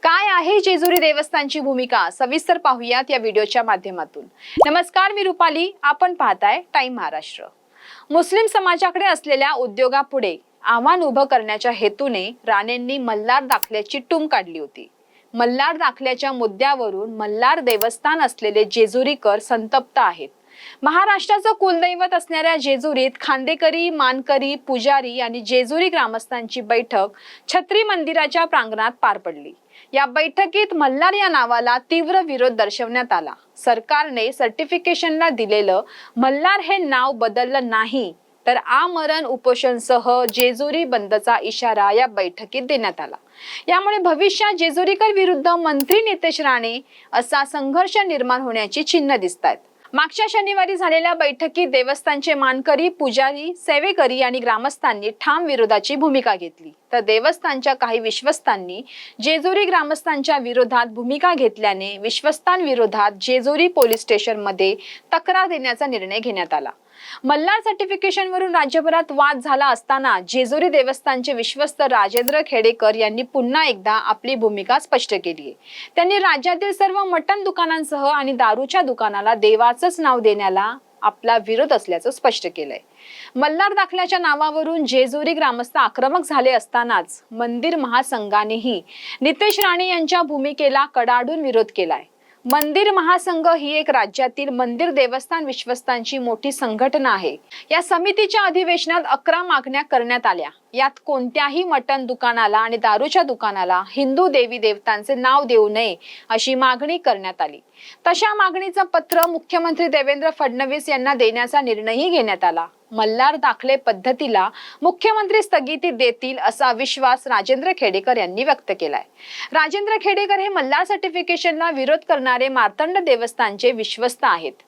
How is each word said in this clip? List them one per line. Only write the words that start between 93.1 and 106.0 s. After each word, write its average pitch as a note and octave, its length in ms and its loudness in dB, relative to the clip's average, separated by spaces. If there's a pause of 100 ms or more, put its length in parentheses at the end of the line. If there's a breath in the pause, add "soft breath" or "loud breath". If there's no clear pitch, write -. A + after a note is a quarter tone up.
ही D4 240 0
एक D4+ 180 0
राज्यातील B3+ 580 0
मंदिर B3 420 -2
देवस्थान C4+ 540 0
विश्वस्तांची B3 720 -4
मोठी A#3+ 340 -4
संघटना B3+ 580 0
आहे. E3+ 260 -2 (340 loud breath)
या E4 120 2
समितीच्या G4 600 0
अधिवेशनात E4+ 640 0
अकरा D#4+ 360 0
मागण्या C#4 400 -2
करण्यात A#3+ 440 0
आल्या. F3 220 0 (240)
यात C4+ 320 0
कोणत्याही C#4+ 600 -2
मटण C4+ 420 -2
दुकानाला A#3 520 0
आणि A3+ 180 0
दारूच्या A3+ 460 2
दुकानाला F#3+ 680 0
हिंदू C#4 380 2
देवी B3 300 2
देवतांचे G#3 560 -2
नाव C4 300 2
देऊ A3+ 240 4
नये G#3+ 280 -2 (320 loud breath)